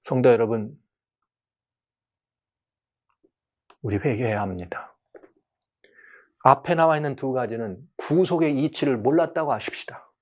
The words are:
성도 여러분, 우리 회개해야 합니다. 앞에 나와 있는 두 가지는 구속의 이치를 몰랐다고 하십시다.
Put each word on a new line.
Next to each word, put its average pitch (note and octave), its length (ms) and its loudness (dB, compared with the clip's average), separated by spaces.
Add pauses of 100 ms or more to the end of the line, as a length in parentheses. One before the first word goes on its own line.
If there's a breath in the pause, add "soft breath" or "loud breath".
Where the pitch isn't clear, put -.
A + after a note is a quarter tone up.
성도 B2+ 280 2
여러분, A2+ 440 2 (3000)
우리 G2+ 160 -2
회개해야 A2 440 -2
합니다. F2+ 540 -10 (1500 soft breath)
앞에 C#3 300 4
나와 D#3+ 200 4
있는 D3 220 -4
두 C3+ 160 -4
가지는 A#2 440 -6 (200)
구속의 D#3 680 2
이치를 C#3+ 340 -2
몰랐다고 D#3 540 0
하십시다. - 580 -8 (120)